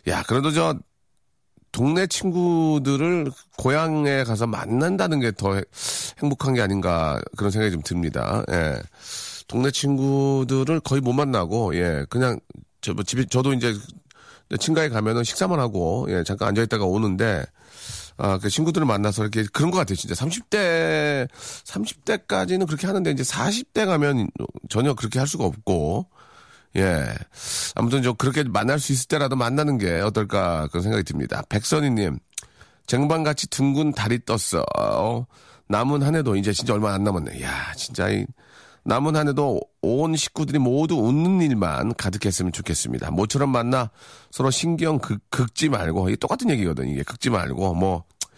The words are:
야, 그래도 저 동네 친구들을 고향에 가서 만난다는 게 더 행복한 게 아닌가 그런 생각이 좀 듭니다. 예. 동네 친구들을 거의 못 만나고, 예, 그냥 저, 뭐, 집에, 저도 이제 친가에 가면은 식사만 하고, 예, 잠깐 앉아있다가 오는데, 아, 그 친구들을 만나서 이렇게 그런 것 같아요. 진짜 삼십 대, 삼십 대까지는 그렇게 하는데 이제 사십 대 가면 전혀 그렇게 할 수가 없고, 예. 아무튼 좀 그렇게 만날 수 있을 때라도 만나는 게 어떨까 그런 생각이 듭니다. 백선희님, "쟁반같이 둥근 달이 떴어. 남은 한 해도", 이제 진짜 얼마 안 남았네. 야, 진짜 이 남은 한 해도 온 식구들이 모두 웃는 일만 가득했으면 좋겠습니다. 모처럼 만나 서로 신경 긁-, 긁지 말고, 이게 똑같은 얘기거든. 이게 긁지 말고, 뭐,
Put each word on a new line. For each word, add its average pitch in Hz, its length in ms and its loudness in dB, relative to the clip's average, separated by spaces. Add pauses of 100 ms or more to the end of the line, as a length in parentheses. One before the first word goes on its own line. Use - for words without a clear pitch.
야, 85 200 -2
그래도 139 240 0
저 160 240 0 (960)
동네 160 360 2
친구들을 160 1200 2 (260)
고향에 143 640 2
가서 113 240 0
만난다는 165 720 0
게 117 120 0
더 98 300 0 (580)
행복한 135 340 0
게 120 80 2
아닌가 87 580 0 (160)
그런 101 160 0
생각이 107 220 2
좀 78 100 -4
듭니다. 80 680 -2
예. 78 280 0 (680)
동네 127 240 0
친구들을 139 1080 2
거의 139 200 0
못 123 120 2
만나고, 110 640 0
예, 82 340 0
그냥 123 300 0 (420)
저, - 120 -4
뭐, 104 100 -4
집에, 123 220 0
저도 131 280 2
이제 117 220 0 (840)
친가에 156 300 2
가면은 113 340 0
식사만 180 360 0
하고, 104 500 0
예, 92 140 0
잠깐 101 260 -2
앉아있다가 107 360 0
오는데, 98 580 0 (760)
아, 98 220 0
그 104 100 -2
친구들을 156 380 2
만나서 104 360 2
이렇게 107 300 -2
그런 156 180 2
것 185 60 2
같아요. 98 180 0
진짜 - 200 -6
삼십 170 340 -4
대, 160 760 0 (380)
삼십 - 400 -8
대까지는 185 600 0
그렇게 156 220 -2
하는데 185 240 0
이제 139 120 0
사십 208 500 -2
대 220 120 2
가면 143 420 2 (420)
전혀 131 260 2
그렇게 113 240 -4
할 139 80 0
수가 131 180 -2
없고, 90 640 0 (640)
예. 87 300 2 (720)
아무튼 123 260 2
좀 120 140 0
그렇게 143 280 0
만날 120 360 0
수 139 120 -2
있을 127 160 0
때라도 139 280 0
만나는 135 420 2
게 87 240 0
어떨까 95 640 0
그런 87 160 -2
생각이 107 200 0
듭니다. 73 460 -4
백선희님, 110 720 0 (640)
"쟁반같이 151 640 0
둥근 139 440 2
달이 113 320 0
떴어. 92 1000 0 (440)
남은 135 340 2
한 151 120 4
해도", 127 200 2
이제 101 180 2
진짜 120 200 0
얼마 104 200 0
안 98 100 0
남았네. 87 380 -2
야, - 340 -6
진짜 - 340 -4
이 98 160 0 (580)
남은 143 340 2
한 151 100 2
해도 135 320 2 (220)
온 151 340 2
식구들이 147 440 -2
모두 139 360 2
웃는 156 460 4
일만 101 540 0
가득했으면 92 580 -2
좋겠습니다. - 580 -4
모처럼 107 380 0
만나 123 400 0 (420)
서로 - 180 0
신경 160 500 0
긁-, 104 200 -4 (100)
긁지 127 400 0
말고, 92 400 0
이게 107 60 0
똑같은 254 360 0
얘기거든. 82 360 0
이게 71 160 -2
긁지 - 260 -4
말고, 87 440 0
뭐, 87 320 0 (320)